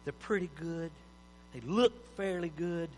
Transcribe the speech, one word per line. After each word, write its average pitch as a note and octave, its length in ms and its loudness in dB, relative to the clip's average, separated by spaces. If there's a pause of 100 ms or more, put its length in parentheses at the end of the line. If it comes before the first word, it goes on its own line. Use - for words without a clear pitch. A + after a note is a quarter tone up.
They're C#3 80 -4
pretty F3+ 380 0 (100)
good. E3 300 -4 (600)
They B2+ 80 -10
look A3+ 320 6 (240)
fairly F3+ 340 0
good. E3+ 480 -2